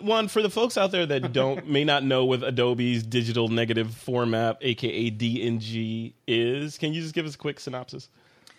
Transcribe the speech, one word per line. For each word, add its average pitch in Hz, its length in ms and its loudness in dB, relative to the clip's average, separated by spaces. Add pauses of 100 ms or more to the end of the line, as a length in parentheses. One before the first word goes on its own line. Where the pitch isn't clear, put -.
one 220 220 2
for 214 120 0
the 208 100 2
folks 233 280 0
out 196 140 2
there 180 120 2
that 131 280 0
don't 135 360 0
<laughs> 147 80 2
may 143 60 4
not 143 220 4
know 131 220 4
what 127 180 2
Adobe's 123 580 2
digital 117 460 0
negative 113 440 0
format, 117 680 0
A 120 160 0
K 123 120 -4
A 110 220 0
D 113 320 -2
N 117 160 0
G, 113 560 -6 (140)
is. 127 500 0
Can 156 160 -2
you 165 80 -4
just 160 120 -8
give 165 120 -2
us 147 80 -10
a - 40 -20
quick 147 200 -6
synopsis? 127 500 -12 (500)